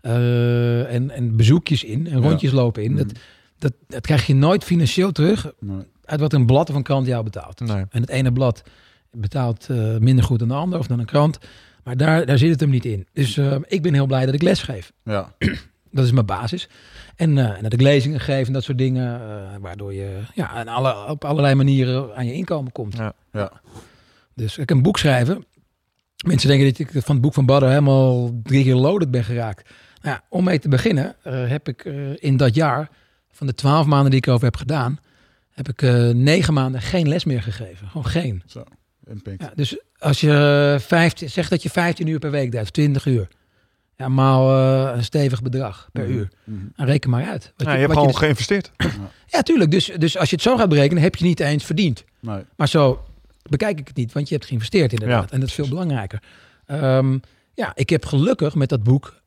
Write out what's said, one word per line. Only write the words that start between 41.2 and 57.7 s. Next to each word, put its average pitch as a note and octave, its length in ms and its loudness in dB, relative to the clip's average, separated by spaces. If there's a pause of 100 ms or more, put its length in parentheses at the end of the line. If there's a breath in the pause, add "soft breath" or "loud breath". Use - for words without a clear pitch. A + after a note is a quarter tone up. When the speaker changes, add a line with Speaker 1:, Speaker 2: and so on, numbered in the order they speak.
Speaker 1:
zeg E3 180 -4
dat F3 140 0
je - 80 -6
vijftien E3+ 360 -2
uur D#3 120 -2
per D3 120 -6
week C#3 220 -2
deed, A#2 100 -4
of G#2 80 -8
twintig D3 360 0
uur. A#2 220 0 (680)
Ja, C3 120 -8
maal, C3 420 4 (400)
eh, A#2+ 60 -6
een A#2+ 80 -2
stevig C3 380 -2
bedrag B2 500 -6
per A2+ 120 -6
Speaker 2:
Mhm. F#2 80 -4
Speaker 1:
uur. G2+ 160 -4 (160)
Speaker 2:
Mhm. G#2+ 140 -12 (180)
Speaker 1:
En C#3+ 100 -4
reken C3+ 240 0
maar B2 160 -2
uit. - 300 -12
Wat C#3+ 100 -4
Speaker 3:
Ja, D3+ 60 0
Speaker 1:
je, C3+ 80 2
Speaker 3:
je C#3+ 60 4
hebt D#3 80 2
Speaker 1:
wat D3 100 4
Speaker 3:
gewoon - 20 6
Speaker 1:
je C3+ 60 4
dus - 60 -2 (280)
Speaker 3:
geïnvesteerd. G3 240 -2 (560 soft breath)
Speaker 1:
Ja, D#4+ 160 0
tuurlijk. G#3 280 4
Dus, F3 280 2
dus E3 200 0
als E3 120 2
je - 40 0
het D#3+ 100 -4
zo B3 120 4
gaat A3+ 120 2
berekenen, D3 340 4
heb - 140 2
je - 80 -2
niet F3 160 2
eens D3 240 0
verdiend. D#3+ 400 -2 (160)
Speaker 2:
Nee. G#2 220 -8 (140)
Speaker 1:
Maar D3+ 120 0
zo C#3 360 2 (380)
bekijk D#3+ 360 -2
ik C3+ 100 -14
het - 80 -12
niet, A#2+ 160 -6
want C#3+ 160 -4
je E3 60 -4
hebt - 120 -6
geïnvesteerd B2 460 0
inderdaad. A#2 360 0
Speaker 3:
Ja. - 60 -12
Speaker 1:
En C3 60 0
dat C3 80 -2
is - 60 -8
veel D3 140 -4
belangrijker. C3+ 540 -6 (440 soft breath)
Ehm, C3+ 520 0 (360 soft breath)
ja, G#3+ 200 -4